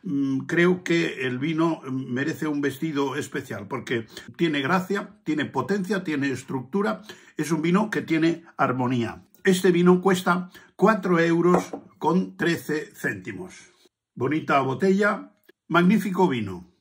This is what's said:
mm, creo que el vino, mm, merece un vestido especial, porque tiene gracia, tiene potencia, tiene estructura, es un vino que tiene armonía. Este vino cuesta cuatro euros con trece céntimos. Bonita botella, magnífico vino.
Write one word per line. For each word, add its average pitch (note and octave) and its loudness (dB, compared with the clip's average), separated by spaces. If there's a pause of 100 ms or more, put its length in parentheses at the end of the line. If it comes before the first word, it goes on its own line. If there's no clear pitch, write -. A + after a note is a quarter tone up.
mm, C#3 -2
creo F3 2
que D#3+ -2
el B2+ -4
vino, D#3+ -2
mm, C3 -6
merece D3+ -4
un C#3+ -2
vestido C#3 -2
especial, B2 -8
porque A#2+ -6 (320)
tiene D3+ 0
gracia, F#3 -2
tiene D3+ -2
potencia, F#3+ -2
tiene C#3+ -2
estructura, B2+ -4 (360)
es D3+ -4
un D#3 0
vino G3 2
que - -4
tiene E3 0 (140)
armonía. B2+ -2 (200)
Este F#3 4
vino F3+ 6
cuesta F3+ 0 (240)
cuatro F#3 4
euros E3+ 2 (260)
con F3+ 0
trece E3 -2
céntimos. F#2 -10 (420)
Bonita C#3 0
botella, F#3+ 0 (340)
magnífico F3+ 2
vino. G2 -6